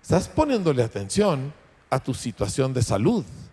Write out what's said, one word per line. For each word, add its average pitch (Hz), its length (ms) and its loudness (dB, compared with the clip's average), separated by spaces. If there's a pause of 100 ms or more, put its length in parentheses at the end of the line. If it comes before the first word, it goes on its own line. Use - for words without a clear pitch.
Estás 170 240 2
poniéndole 202 560 2
atención 135 720 -2 (340)
a 131 120 0
tu 135 120 -6
situación 127 640 -2
de 120 80 2
salud 127 420 2 (280)